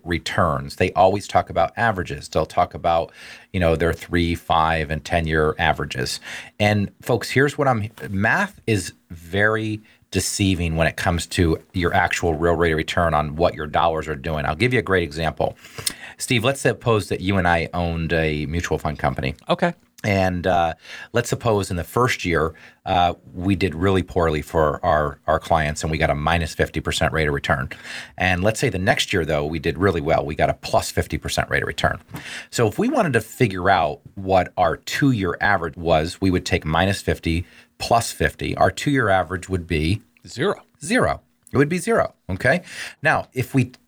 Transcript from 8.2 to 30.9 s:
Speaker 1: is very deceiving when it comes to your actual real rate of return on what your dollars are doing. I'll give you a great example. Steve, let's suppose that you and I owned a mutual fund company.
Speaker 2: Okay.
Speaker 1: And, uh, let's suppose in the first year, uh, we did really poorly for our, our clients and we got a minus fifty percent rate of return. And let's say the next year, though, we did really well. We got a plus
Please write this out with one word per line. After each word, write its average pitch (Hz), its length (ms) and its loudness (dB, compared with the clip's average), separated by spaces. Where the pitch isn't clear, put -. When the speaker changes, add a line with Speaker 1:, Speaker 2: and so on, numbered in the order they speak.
Speaker 1:
is 101 240 0
very 107 680 -2
deceiving 92 640 0
when 80 100 4
it 76 100 -2
comes 85 300 0
to 82 320 2
your 87 200 0
actual 87 420 2
real 82 200 2
rate 82 160 2
of 78 60 0
return 80 360 0
on 76 220 0
what 82 200 2
your 78 120 -8
dollars 78 400 0
are 78 80 -6
doing. 76 320 -4
I'll 78 80 -2
give 117 180 0
you 123 60 2
a 104 40 0
great 92 200 2
example. 78 540 -2
Steve, - 280 0
let's 135 160 0
suppose 113 480 0
that - 120 -4
you 98 180 0
and 87 100 2
I 85 260 2
owned 82 380 -2
a 78 340 0
mutual 80 320 -2
fund 73 220 -6
company. 67 340 -2
Speaker 2:
Okay. 175 260 0
Speaker 1:
And, 92 420 0
uh, 85 280 2
let's 120 160 0
suppose 107 440 0
in 92 40 -4
the 85 60 -2
first - 420 0
year, 80 300 0
uh, 87 280 2
we 92 220 0
did 87 180 0
really 92 300 2
poorly 80 380 0
for 78 420 2
our, 76 420 2
our 78 140 2
clients 78 420 0
and 80 80 -2
we 78 80 -2
got 78 100 2
a 73 60 0
minus 80 400 0
fifty - 240 -2
percent 78 340 0
rate 78 140 0
of 73 80 0
return. 69 340 -2
And 90 280 0
let's 110 160 0
say 143 80 0
the 95 100 -2
next 104 340 0
year, 87 120 2
though, 76 200 0
we 80 140 -4
did 73 180 -2
really 85 240 2
well. 76 240 2
We 76 120 -6
got 78 140 2
a - 40 -4
plus - 380 -2